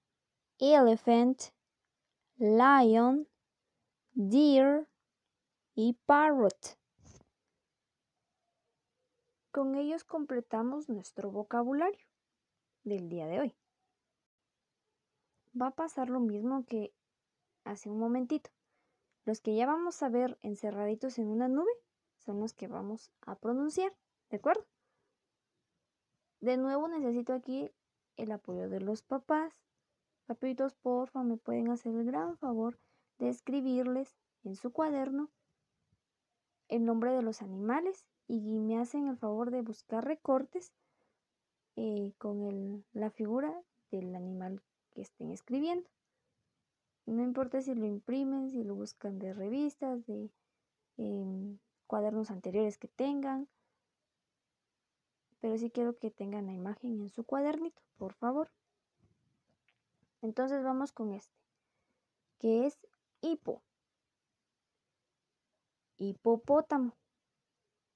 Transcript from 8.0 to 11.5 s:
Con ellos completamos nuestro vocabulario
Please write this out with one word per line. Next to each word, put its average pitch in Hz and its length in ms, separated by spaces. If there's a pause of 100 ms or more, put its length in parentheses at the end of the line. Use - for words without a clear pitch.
Con 269 240
ellos 294 300
completamos 262 840
nuestro 196 420
vocabulario 240 760 (800)